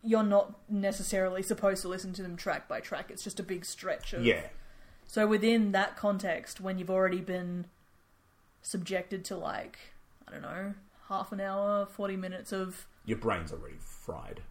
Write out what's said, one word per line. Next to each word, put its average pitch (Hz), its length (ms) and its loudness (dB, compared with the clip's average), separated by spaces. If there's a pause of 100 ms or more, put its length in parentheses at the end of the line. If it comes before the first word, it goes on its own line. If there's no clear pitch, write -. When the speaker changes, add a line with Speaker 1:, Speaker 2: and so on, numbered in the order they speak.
Speaker 1:
you're 220 220 4
not 202 300 6 (160)
necessarily 196 720 2
supposed 196 400 2
to 185 60 -4
listen 185 260 -4
to 196 80 -6
them 175 140 -6
track 170 320 -4
by - 140 -2
track. - 280 -8
It's - 140 -12
just - 160 -8
a - 40 -4
big 175 220 -4
stretch - 480 -4
of 117 120 0
Speaker 2:
Yeah. 90 220 6 (580)
Speaker 1:
So 214 220 4
within 214 460 6
that 196 220 2
context, 196 640 0
when 190 180 -2
you've 185 120 -4
already 185 320 4
been 180 460 -4 (960)
subjected 185 640 -4
to, 196 120 -6
like, - 400 -6 (500)
I - 40 -16
don't - 100 -12
know, 190 320 -8 (360)
half 196 220 -4
an 196 100 -4
hour, 202 440 2
forty 196 300 -4
minutes 185 360 -6
of 190 360 -4 (180)
Speaker 2:
Your 107 120 0
brain's 87 340 0
already 71 280 -10
fried. - 720 -10